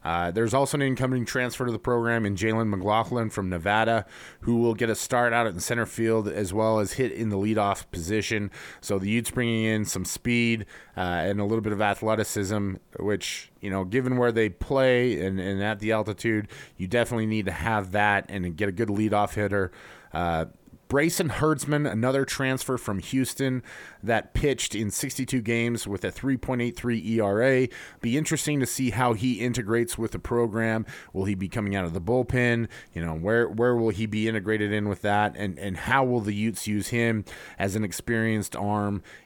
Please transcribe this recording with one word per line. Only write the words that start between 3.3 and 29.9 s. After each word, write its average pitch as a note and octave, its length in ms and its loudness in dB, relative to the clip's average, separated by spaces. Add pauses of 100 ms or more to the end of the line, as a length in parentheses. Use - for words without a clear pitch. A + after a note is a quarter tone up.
Nevada, G#2 560 2 (360)
who A#2 160 2
will A#2 160 4
get A2+ 160 0
a A2 60 0
start A#2+ 360 2
out A#2 160 4
in F2 140 -4
center A#2 240 0
field A2+ 420 0
as F#2+ 260 -2
well A2 260 2
as G2+ 140 0
hit B2+ 200 0
in A2+ 160 -2
the G2+ 80 0
leadoff G2+ 520 2
position. G#2 640 -2 (300)
So G2+ 180 0
the F#2+ 100 -2
Utes A2+ 220 0
bringing A#2 320 0
in A2 220 2
some F#2 180 -4
speed, A#2 640 0 (320)
uh, - 20 -2
and F2+ 400 0
a G2+ 60 0
little A2+ 160 0
bit G#2+ 100 -2
of G2+ 100 0
athleticism, G#2 920 0 (260)
which, G2 500 -4 (120)
you G2 80 -8
know, F#2+ 160 -2
given B2+ 320 0
where A#2+ 160 4
they G#2+ 160 4
play B2 760 2
and, F#2+ 140 0
and G2 240 0
at G#2+ 160 -2
the G#2+ 140 0
altitude, G#2+ 560 0 (260)
you F#2 100 -6
definitely A2+ 400 0
need A2 200 0
to F#2 80 -2
have F#2+ 400 -2
that G#2 340 4
and F2+ 300 -4
get G2+ 100 0
a G2 60 -2
good G#2 160 0
leadoff G#2 460 2
hitter. G2+ 360 0 (400)
Uh, E2 340 0 (440)
Brayson D#3 420 2
Herdsman, D3 560 0
another B2+ 360 2
transfer C3 540 -2
from G2+ 220 -4
Houston C3 640 -2 (400)
that G#2+ 320 0
pitched C3+ 400 0
in G#2 160 -2
sixty-two C3 500 -2
games A#2 460 -2
with G2+ 180 -4
a F2+ 60 -2
three C3 260 -2
point B2 240 -4
eight A#2+ 140 -2
three A#2 280 -2
E A2 160 0
R G#2 220 4
A. B2+ 280 6 (320)
Be A#2+ 140 0
interesting D3+ 440 0
to B2 80 2
see B2+ 240 0
how A#2+ 220 2
he A2 260 0
integrates A#2 580 0